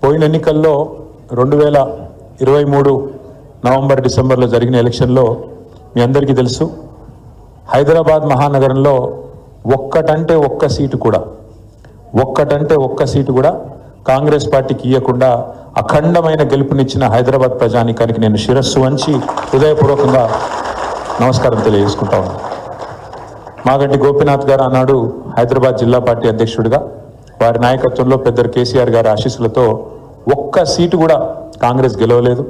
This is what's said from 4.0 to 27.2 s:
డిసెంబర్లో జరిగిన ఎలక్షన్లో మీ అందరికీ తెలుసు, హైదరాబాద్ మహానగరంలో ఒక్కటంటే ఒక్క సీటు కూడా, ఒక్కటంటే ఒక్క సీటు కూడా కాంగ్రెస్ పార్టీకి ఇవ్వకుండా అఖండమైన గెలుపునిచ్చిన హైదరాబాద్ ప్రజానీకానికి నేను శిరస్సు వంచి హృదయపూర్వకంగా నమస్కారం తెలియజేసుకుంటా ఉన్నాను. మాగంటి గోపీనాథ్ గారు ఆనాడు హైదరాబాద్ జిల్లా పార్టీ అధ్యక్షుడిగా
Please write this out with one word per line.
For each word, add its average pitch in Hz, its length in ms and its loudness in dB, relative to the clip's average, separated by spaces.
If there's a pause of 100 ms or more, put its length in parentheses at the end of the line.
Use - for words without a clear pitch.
డిసెంబర్లో 127 480 2
జరిగిన 120 300 2
ఎలక్షన్లో 123 400 2 (720)
మీ 120 120 0
అందరికీ 139 340 0
తెలుసు, 123 240 -2 (1080)
హైదరాబాద్ 156 580 2
మహానగరంలో 135 600 2 (840)
ఒక్కటంటే 160 580 0 (140)
ఒక్క - 260 -2
సీటు 139 320 -4
కూడా, 104 140 2 (1040)
ఒక్కటంటే 147 500 0 (140)
ఒక్క 139 240 -2
సీటు 131 260 0
కూడా 151 140 2 (580)
కాంగ్రెస్ 143 420 2
పార్టీకి 127 380 -2
ఇవ్వకుండా 127 400 2 (500)
అఖండమైన 156 600 2 (100)
గెలుపునిచ్చిన 135 520 0 (100)
హైదరాబాద్ 127 460 2
ప్రజానీకానికి 113 640 0
నేను 107 200 2
శిరస్సు 131 400 0
వంచి 139 300 0 (360)
హృదయపూర్వకంగా 139 720 2 (1000)
నమస్కారం 123 440 0
తెలియజేసుకుంటా 101 540 0
ఉన్నాను. 92 220 -8 (1200)
మాగంటి 139 360 2
గోపీనాథ్ 143 480 2
గారు 135 160 4
ఆనాడు 131 300 2 (400)
హైదరాబాద్ 123 460 2
జిల్లా 117 240 2
పార్టీ 117 260 0
అధ్యక్షుడిగా 110 480 -2 (600)